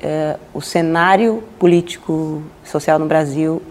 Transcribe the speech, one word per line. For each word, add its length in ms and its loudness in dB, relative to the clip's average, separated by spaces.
eh, 380 -4
o 80 -8
cenário 800 2
político 800 0
social 340 0
no 60 0
Brasil 560 0